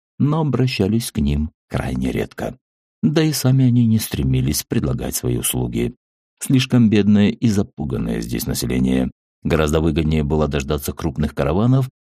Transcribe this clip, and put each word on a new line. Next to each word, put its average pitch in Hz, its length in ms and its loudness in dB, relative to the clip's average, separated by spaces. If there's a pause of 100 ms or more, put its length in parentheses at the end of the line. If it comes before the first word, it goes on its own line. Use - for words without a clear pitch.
(180)
но 147 220 0
обращались 127 720 0
к - 80 -8
ним 76 320 0 (180)
крайне 64 440 -4
редко. - 440 -6 (460)
Да 160 200 2
и 156 100 2
сами 131 320 2
они 120 220 4
не 110 120 2
стремились 65 640 -2
предлагать 64 500 -4
свои - 220 -2
услуги. 117 580 -4 (460)
Слишком 127 500 2
бедное 104 380 4
и - 200 0
запуганное 62 720 -2
здесь 58 260 -6
население. 64 640 -2 (320)
Гораздо 78 380 2
выгоднее 78 440 0
было 76 240 0
дождаться 71 440 -4
крупных 76 420 -4
караванов, 117 540 0 (220)